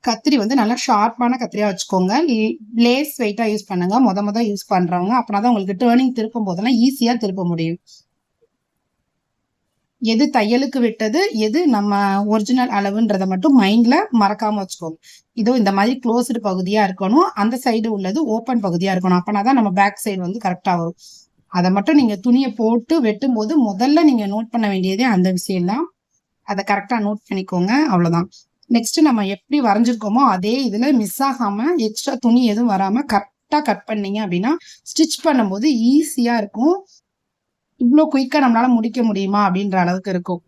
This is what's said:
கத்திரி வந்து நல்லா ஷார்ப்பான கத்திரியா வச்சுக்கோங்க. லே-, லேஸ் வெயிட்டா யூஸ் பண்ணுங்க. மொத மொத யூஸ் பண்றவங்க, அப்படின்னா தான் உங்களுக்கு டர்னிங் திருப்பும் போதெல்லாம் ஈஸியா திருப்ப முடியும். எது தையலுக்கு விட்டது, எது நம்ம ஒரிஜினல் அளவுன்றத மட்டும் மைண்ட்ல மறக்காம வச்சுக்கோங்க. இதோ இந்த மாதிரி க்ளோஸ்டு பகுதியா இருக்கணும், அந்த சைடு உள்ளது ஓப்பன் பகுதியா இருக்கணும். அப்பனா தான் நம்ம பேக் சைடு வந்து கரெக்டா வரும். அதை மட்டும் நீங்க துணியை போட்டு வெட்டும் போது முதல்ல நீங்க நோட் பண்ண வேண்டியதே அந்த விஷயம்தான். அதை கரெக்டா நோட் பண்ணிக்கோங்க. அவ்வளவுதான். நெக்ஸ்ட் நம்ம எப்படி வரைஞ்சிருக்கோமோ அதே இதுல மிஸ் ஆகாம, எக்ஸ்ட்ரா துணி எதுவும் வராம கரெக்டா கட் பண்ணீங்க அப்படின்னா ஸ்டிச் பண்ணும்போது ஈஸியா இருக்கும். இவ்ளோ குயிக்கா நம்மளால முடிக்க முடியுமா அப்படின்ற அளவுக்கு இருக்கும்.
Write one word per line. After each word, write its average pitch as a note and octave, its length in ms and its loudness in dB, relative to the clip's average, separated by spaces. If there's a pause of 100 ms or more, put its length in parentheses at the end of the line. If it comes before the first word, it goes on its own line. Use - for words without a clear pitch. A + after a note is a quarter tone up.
கத்திரி B3 320 0
வந்து A#3 180 0
நல்லா A3 160 2 (100)
ஷார்ப்பான A#3+ 560 2
கத்திரியா G#3+ 300 -2
வச்சுக்கோங்க. F#3 420 -2 (160)
லே-, A3+ 300 0 (260)
லேஸ் C4+ 380 0
வெயிட்டா G#3 300 -2
யூஸ் G#3 180 -6
பண்ணுங்க. F3+ 340 0
மொத G3 220 2
மொத G#3 240 -2
யூஸ் G3+ 120 -8 (100)
பண்றவங்க, F3+ 460 0
அப்படின்னா G#3 240 -2
தான் B3 100 2
உங்களுக்கு G3 300 -2
டர்னிங் B3 360 2
திருப்பும் A3 300 -4
போதெல்லாம் G#3+ 360 0
ஈஸியா B3 380 0
திருப்ப F#3+ 280 -4
முடியும். E3 300 -4 (2250)
எது A#3 120 2 (120)
தையலுக்கு B3 480 0
விட்டது, A3 360 -2 (260)
எது A3+ 140 0 (140)
நம்ம G3+ 260 0 (320)
ஒரிஜினல் B3 460 0
அளவுன்றத G3+ 540 0
மட்டும் C4+ 280 2
மைண்ட்ல A3+ 340 4 (280)
மறக்காம G#3 400 0
வச்சுக்கோங்க. E3 360 -10 (420)
இதோ A3 200 2
இந்த G3 180 2
மாதிரி A#3 160 2 (100)
க்ளோஸ்டு A#3+ 440 0
பகுதியா F#3+ 400 0
இருக்கணும், G3+ 400 2 (140)
அந்த A3+ 120 0 (100)
சைடு A3+ 320 0
உள்ளது G3 220 -4 (160)
ஓப்பன் A#3 320 -2
பகுதியா F3+ 280 0
இருக்கணும். F3+ 260 2
அப்பனா G#3 280 -4
தான் C4+ 120 4
நம்ம G3+ 200 0
பேக் G3+ 240 0
சைடு G3 220 -4
வந்து G#3+ 180 -8
கரெக்டா F3+ 360 -2
வரும். E3+ 180 -6 (540)
அதை F3+ 240 2
மட்டும் D4 240 2
நீங்க G#3+ 160 0 (100)
துணியை B3 240 2 (100)
போட்டு A#3 360 0 (100)
வெட்டும் A3 320 -2
போது A3 160 -4 (140)
முதல்ல C4+ 420 2
நீங்க G#3+ 240 0
நோட் A3+ 200 -6
பண்ண A3 200 0
வேண்டியதே F#3+ 400 0
அந்த F#3 240 4
விஷயம்தான். F#3+ 480 -4 (680)
அதை G3 180 -6
கரெக்டா G3+ 360 -2
நோட் G#3 240 -6
பண்ணிக்கோங்க. F#3+ 420 -2 (220)
அவ்வளவுதான். E3+ 340 0 (480)
நெக்ஸ்ட் A3+ 300 -2
நம்ம A#3 140 2 (140)
எப்படி - 320 -4
வரைஞ்சிருக்கோமோ A3 560 2 (100)
அதே F#3+ 220 -2 (140)
இதுல G#3+ 180 -2 (160)
மிஸ் G3+ 260 -6
ஆகாம, A3+ 300 -4 (280)
எக்ஸ்ட்ரா A#3+ 280 -6 (100)
துணி A#3+ 160 4 (120)
எதுவும் A3+ 200 0
வராம G3 400 0
கரெக்டா - 460 -2 (100)
கட் - 220 -2
பண்ணீங்க G#3 340 -4
அப்படின்னா F#3+ 280 -2 (380)
ஸ்டிச் - 260 0 (100)
பண்ணும்போது A3+ 420 0 (240)
ஈஸியா B3+ 500 0
இருக்கும். B3 340 0 (1080)
இவ்ளோ D4 280 4
குயிக்கா C4+ 320 0
நம்மளால A#3+ 320 2
முடிக்க A3+ 320 -2
முடியுமா G3+ 380 -2
அப்படின்ற F#3+ 380 -2
அளவுக்கு F#3 300 -4
இருக்கும். F3+ 340 -6